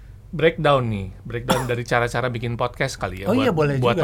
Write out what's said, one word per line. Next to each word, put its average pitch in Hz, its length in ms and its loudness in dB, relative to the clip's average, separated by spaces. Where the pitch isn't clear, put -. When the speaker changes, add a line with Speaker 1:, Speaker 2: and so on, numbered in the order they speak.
Speaker 1:
breakdown 147 560 4
nih, 101 240 -4
breakdown 123 420 -2
dari 120 180 -2
cara-cara 120 460 0
bikin 117 280 -4
podcast 131 420 -4
kali 92 240 -6
ya, 98 40 -6
Speaker 2:
Oh, 196 60 2
Speaker 1:
buat, 247 60 2
Speaker 2:
iya, 262 140 2
boleh 147 240 2
Speaker 1:
buat 127 180 4
Speaker 2:
juga 175 80 0
nih. - 20 -